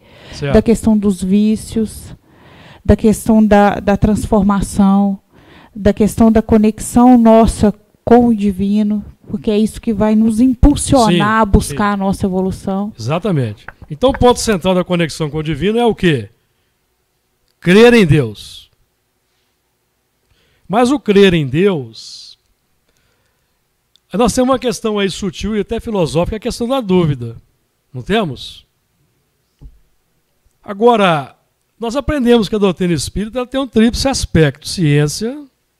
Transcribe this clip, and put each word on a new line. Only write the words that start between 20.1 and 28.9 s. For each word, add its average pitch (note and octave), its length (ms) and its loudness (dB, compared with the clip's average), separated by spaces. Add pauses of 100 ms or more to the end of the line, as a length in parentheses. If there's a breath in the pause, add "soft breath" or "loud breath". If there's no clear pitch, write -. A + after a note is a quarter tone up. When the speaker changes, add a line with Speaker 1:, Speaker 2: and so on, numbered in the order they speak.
Speaker 1:
Mas A#3+ 220 0
o D4 80 0
crer G3 360 4
em D#3 120 -2
Deus, C#3 880 -6 (1800)
nós A3 200 0
temos B3+ 180 0
uma C4 80 0
questão A3 400 -6
aí G3 100 -2
sutil G3 480 -8
e G#3 40 -2
até A3+ 180 -8
filosófica, F3 580 -4
a G#3 40 -14
questão - 260 -6
da C4+ 140 -2
dúvida. D3 560 -2 (580)
Não B2+ 80 -12
temos? F3+ 640 -6 (2000)